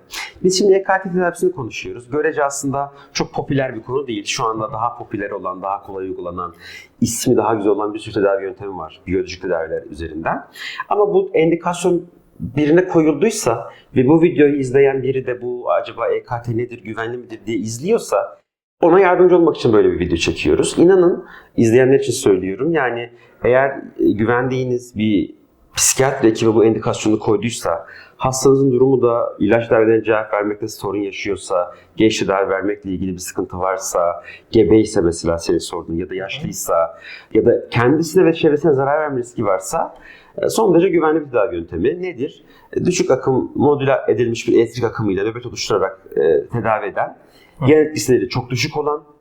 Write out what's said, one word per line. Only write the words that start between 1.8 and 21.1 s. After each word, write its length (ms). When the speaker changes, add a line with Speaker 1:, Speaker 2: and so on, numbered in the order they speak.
Speaker 1:
Görece 340
aslında 480
çok 220
popüler 400
bir 80
konu 240
değil. 180
Şu 200
anda 280
daha 260
popüler 320
olan, 320
daha 200
kolay 240
uygulanan, 480
ismi 360
daha 180
güzel 180
olan 220
bir 40
sürü 160
tedavi 300
yöntemi 320
var. 300
Biyolojik 360
tedaviler 400
üzerinden. 600
Ama 260
bu 200
endikasyon 720
birine 480
koyulduysa 800
ve 120
bu 140
videoyu 340
izleyen 460
biri 240
de 160
bu 300
acaba 360
E 140
K 200
T 140
nedir, 280
güvenli 320
midir 300
diye 100
izliyorsa 840
ona 180
yardımcı 360
olmak 200
için 160
böyle 200
bir 60
video 180
çekiyoruz. 640
İnanın 460